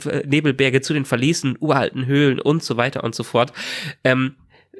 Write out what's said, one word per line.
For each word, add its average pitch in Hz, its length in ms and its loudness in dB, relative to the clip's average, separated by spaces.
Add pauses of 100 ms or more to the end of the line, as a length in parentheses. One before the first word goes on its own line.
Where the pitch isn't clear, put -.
äh, 143 200 -2
Nebelberge 135 540 2
zu 139 140 -2
den 147 100 0
Verließen, 131 560 0
uralten 131 460 0
Höhlen 139 340 2
und 156 240 0
so 117 140 -4
weiter 123 260 -2
und 113 100 -4
so - 100 -6
fort. - 280 0 (540)
Ähm, 131 320 0 (420)